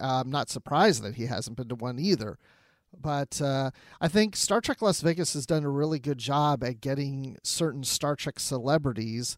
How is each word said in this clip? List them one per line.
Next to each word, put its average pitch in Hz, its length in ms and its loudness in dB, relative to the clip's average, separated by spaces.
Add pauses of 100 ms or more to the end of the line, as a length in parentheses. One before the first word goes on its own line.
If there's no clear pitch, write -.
Uh, 131 180 2
I'm 131 100 -4
not 139 200 -2
surprised 143 520 4
that 101 120 -6
he 117 140 -4
hasn't 117 280 -6
been 123 120 -8
to 123 80 -4
one 123 220 -6
either. 139 400 0 (600)
But, 143 440 -4
uh, 135 280 0 (300)
I 165 80 2
think 214 260 4
Star 220 280 2
Trek - 180 -2
Las 196 220 2
Vegas 165 320 2
has 143 100 -4
done 156 180 2
a 143 60 0
really 147 300 0
good 139 180 -2
job 139 480 2
at 120 160 -4
getting 139 640 -4
certain 143 400 -2
Star 147 320 0
Trek - 240 -6
celebrities 120 960 0